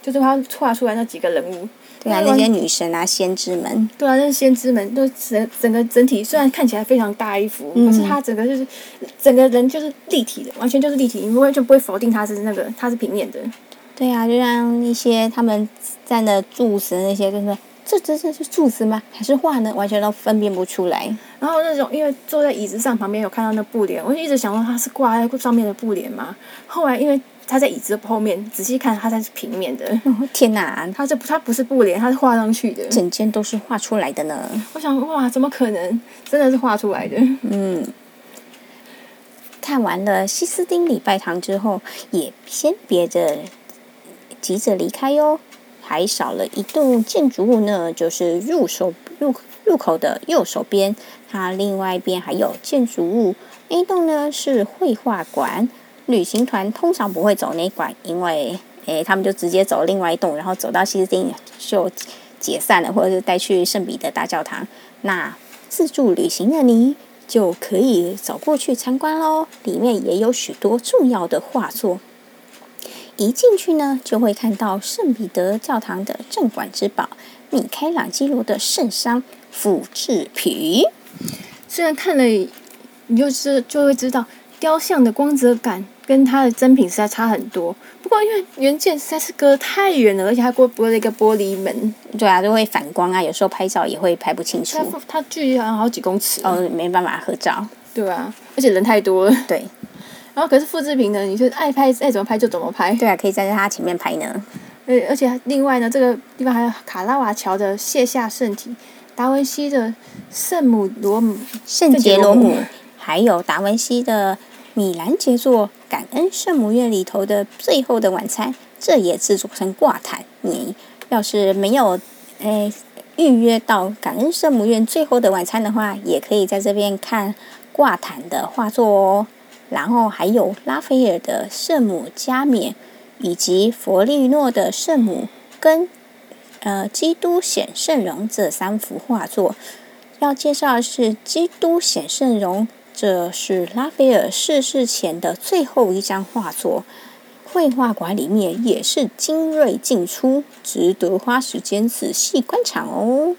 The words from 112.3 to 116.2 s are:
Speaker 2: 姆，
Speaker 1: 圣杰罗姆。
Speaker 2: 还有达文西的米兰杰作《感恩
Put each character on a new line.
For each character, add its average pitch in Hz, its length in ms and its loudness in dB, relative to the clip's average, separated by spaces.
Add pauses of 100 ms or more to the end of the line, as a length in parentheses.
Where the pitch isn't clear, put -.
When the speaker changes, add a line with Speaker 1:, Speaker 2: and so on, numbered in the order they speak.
Speaker 2:
姆， 247 80 8
Speaker 1:
圣 240 100 6
杰 - 0 -
罗 - 80 2
姆。 - 40 -4 (340)
Speaker 2:
还 156 200 -4
有 196 240 4
达 160 180 0
文 202 180 0
西 240 240 -2
的 202 340 0 (380)
米 196 180 0
兰 175 240 -2
杰 240 220 2
作 233 320 2 (180)
《感 - 220 -6
恩 320 200 0